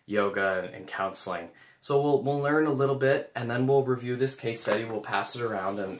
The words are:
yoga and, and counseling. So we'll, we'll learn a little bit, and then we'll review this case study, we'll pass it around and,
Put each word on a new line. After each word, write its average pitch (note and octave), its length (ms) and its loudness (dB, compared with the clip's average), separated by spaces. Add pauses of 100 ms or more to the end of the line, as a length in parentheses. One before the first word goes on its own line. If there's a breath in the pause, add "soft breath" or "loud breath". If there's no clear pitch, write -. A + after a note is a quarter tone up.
yoga G2 580 0
and, F2+ 100 -10
and - 140 -14
counseling. F#2+ 640 -4 (320 loud breath)
So C#3+ 200 2
we'll, C#3+ 220 4
we'll C#3+ 160 0
learn D3+ 280 4
a D3 40 2
little C3+ 240 2
bit, C3+ 400 2
and A#2+ 160 -4
then B2+ 160 2
we'll C#3 160 6
review B2 320 -2
this C3 200 0
case - 260 -4
study, A2 240 0
we'll A2 160 -4
pass G2+ 340 -2
it - 60 -6
around G2+ 380 -2
and, F#2+ 200 -6